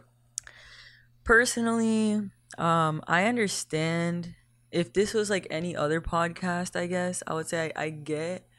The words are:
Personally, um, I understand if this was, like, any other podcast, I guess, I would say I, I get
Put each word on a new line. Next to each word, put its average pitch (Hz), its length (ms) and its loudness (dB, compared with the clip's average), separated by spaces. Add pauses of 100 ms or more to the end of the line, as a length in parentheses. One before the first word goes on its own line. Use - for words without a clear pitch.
(1200)
Personally, 226 1040 4 (280)
um, 160 500 2
I 175 180 2
understand 170 1080 0 (380)
if 170 220 -2
this 208 200 2
was, 208 160 0
like, 196 200 0
any 165 260 -4
other 156 260 0
podcast, 175 760 -2
I 175 80 -2
guess, 180 400 -2
I - 60 -4
would 160 140 -4
say 160 280 -2
I, - 100 -4
I 156 40 -2
get 156 580 -6 (120)